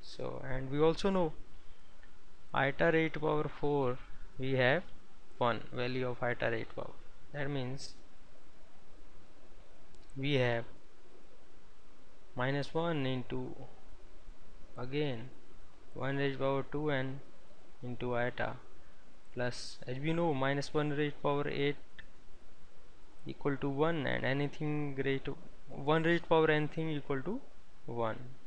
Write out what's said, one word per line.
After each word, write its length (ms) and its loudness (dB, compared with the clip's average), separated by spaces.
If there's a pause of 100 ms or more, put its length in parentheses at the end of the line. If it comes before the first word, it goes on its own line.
(120)
So 180 -2 (220)
and 180 2
we 100 2
also 300 6
know 220 4 (1200)
iota 400 4
raised 260 4
power 300 2 (100)
four 380 2 (400)
we 140 2
have 300 6 (560)
one, 220 4 (120)
value 360 0
of 140 0
iota 280 2
raised 240 -2
power। 220 -4 (380)
That 160 0
means 440 0 (2250)
we 180 2
have 300 4 (1700)
minus 360 2
one 340 2
into 380 0 (1300)
again 500 0 (680)
one 220 0
raised 220 0
power 340 2
two 180 0
n 300 0 (640)
into 340 0
iota 380 0 (800)
plus, 520 -2
as 120 -2
we 160 2
know, 180 4
minus 400 2
one 180 4
raised 320 0
power 240 2
eight 300 2 (1500)
equal 300 0
to 120 0
one, 380 2
and 180 0
anything 720 0 (100)
raised 220 0
to 100 -2 (320)
one 340 2
raised 260 4
power 220 8
anything 400 2
equal 320 -2
to 180 -2 (440)
one। 340 0 (280)